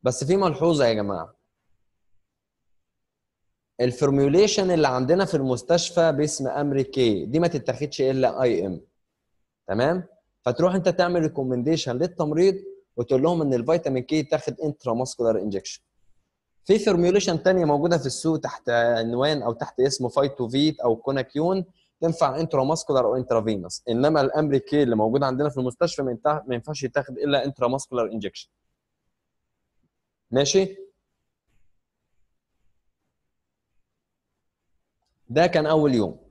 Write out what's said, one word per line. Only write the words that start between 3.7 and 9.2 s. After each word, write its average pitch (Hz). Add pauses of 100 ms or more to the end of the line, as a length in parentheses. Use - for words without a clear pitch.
الفورميوليشن 143
اللي 160
عندنا 131
في 170
المستشفى 160
باسم 143
امريكي 135
دي 123
ما 170
تتاخدش 139
الا 131
اي 101
ام، 90 (840)